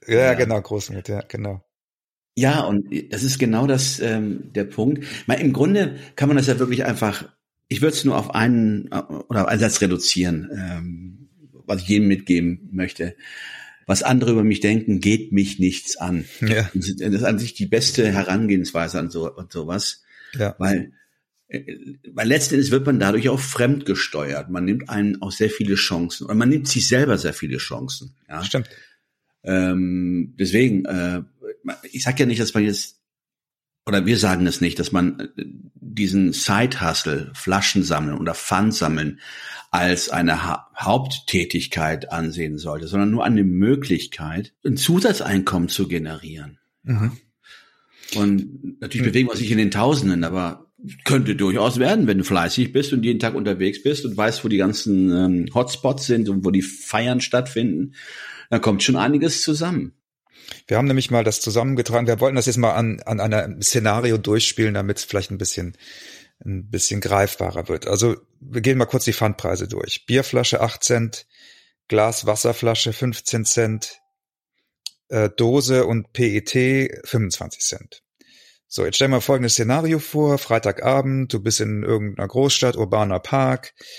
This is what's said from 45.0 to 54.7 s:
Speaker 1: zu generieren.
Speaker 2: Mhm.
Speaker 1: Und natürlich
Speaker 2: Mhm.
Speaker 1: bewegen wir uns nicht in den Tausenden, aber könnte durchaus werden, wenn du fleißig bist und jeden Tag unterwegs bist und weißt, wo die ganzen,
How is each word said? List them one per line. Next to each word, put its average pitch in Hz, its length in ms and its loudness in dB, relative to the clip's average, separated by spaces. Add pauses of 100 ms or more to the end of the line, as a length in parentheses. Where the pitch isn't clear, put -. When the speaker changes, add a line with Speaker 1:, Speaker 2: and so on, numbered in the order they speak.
Speaker 1:
zu 98 180 -4
generieren. 78 720 -8 (240)
Speaker 2:
Mhm. 117 340 -2 (1000)
Speaker 1:
Und - 640 -2
natürlich 123 240 -2
Speaker 2:
Mhm. 110 60 2
Speaker 1:
bewegen 123 160 2
wir 120 40 -4
uns 113 100 -6
nicht 113 100 -2
in 110 60 2
den 104 140 4
Tausenden, 104 520 2
aber 85 480 -4 (320)
könnte 117 320 2
durchaus 107 440 2
werden, 175 280 4
wenn 98 120 4
du 95 40 2
fleißig 92 500 0
bist 135 200 0
und 120 100 2
jeden 117 160 2
Tag 113 140 -2
unterwegs 98 480 0
bist 143 240 -2
und 104 100 -6
weißt, 107 280 0
wo 110 60 -2
die 104 80 2
ganzen, 95 540 2